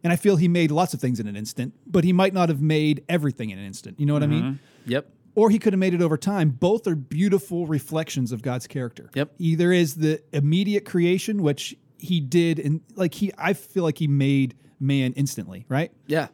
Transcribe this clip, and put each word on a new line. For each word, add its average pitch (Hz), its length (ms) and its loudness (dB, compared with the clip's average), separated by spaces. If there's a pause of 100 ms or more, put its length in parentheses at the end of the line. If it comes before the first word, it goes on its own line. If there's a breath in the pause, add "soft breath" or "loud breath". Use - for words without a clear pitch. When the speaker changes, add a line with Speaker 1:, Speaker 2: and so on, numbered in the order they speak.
Speaker 1:
And 170 100 2
I 175 40 4
feel 202 200 4
he 170 120 4
made 170 220 4
lots 170 240 0
of 123 60 -8
things 123 200 -2
in 104 80 -6
an 101 80 -10
instant, 107 380 -8 (120)
but 175 180 2
he 185 80 4
might 190 200 4
not 180 160 2
have 147 140 0
made 151 460 0
everything 143 420 -2
in 95 80 -12
an 101 80 -12
instant. 98 340 -14
You 147 60 2
know 147 80 2
what 147 80 2
I 147 60 2
mean? 151 140 2
Speaker 2:
Mm-hmm. 135 500 -8
Yep. 139 160 -2 (260)
Speaker 1:
Or 214 160 6
he 214 80 4
could 196 160 2
have 190 40 2
made 190 160 2
it 175 80 0
over 160 140 2
time. 190 340 0
Both 190 380 0
are 165 80 0
beautiful 175 680 -2
reflections 151 680 -4
of 110 100 -8
God's 127 240 -6
character. - 480 -10
Speaker 2:
Yep. 139 240 -4
Speaker 1:
Either 170 340 2
is 170 240 2
the 156 260 0 (100)
immediate 190 540 2
creation, 185 560 0
which - 340 -2 (220)
he 170 200 -2
did, 165 400 0
and, 156 220 -2 (160)
like, 185 180 -2
he, 196 240 -2
I 175 140 -2
feel - 320 -4
like 156 140 -2
he 156 100 0
made 139 460 2 (260 soft breath)
man 135 320 0
instantly, 107 560 -6
right? 135 240 -2 (140)
Speaker 2:
Yeah. 147 280 -2